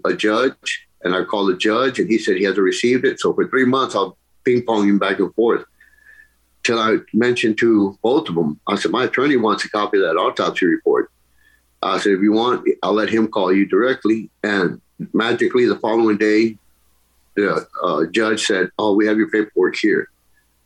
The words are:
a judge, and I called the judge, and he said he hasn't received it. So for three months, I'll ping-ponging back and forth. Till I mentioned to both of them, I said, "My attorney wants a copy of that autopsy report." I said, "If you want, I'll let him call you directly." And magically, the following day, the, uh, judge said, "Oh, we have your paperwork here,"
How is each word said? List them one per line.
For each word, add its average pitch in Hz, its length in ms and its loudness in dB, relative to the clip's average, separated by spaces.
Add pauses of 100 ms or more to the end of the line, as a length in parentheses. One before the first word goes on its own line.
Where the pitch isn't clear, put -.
a 95 80 0
judge, 110 760 -2 (160)
and 90 120 -2
I 92 80 -2
called 98 260 -2
the 90 80 0
judge, 123 420 0
and 90 100 0
he 113 80 2
said 98 200 -2
he 95 60 -2
hasn't 98 200 0
received 120 420 0
it. - 140 -2
So 90 140 0
for 101 140 0
three 127 180 0
months, 127 300 0
I'll 98 220 -4 (260)
ping-ponging 110 560 2
back 98 200 -2
and 92 140 -2
forth. 113 320 0 (1000)
Till 117 140 0
I 110 180 2 (160)
mentioned 120 460 0
to 104 420 2
both 139 260 0
of 85 80 -6
them, 76 320 -2
I 101 80 -2
said, 104 160 -2
"My 123 140 0
attorney 135 320 0
wants 107 260 0
a - 60 -12
copy 104 280 -2
of 98 60 2
that 82 140 0
autopsy 92 480 -2
report." 80 460 0 (680)
I 95 180 -2
said, 101 140 2
"If 92 80 0
you 104 120 4
want, 120 340 0 (160)
I'll 95 100 0
let 107 160 0
him 110 180 0
call 92 260 0
you 98 120 2
directly." 110 640 0 (140)
And 95 380 -2 (320)
magically, 117 520 0
the 101 120 0
following 110 400 0
day, 107 400 2 (760)
the, 87 320 -2 (160)
uh, 82 220 -2
judge 110 400 -2
said, 92 340 0
"Oh, 104 160 0
we 107 100 2
have 107 120 0
your 107 120 -2
paperwork 98 460 0
here," 92 340 -2 (560)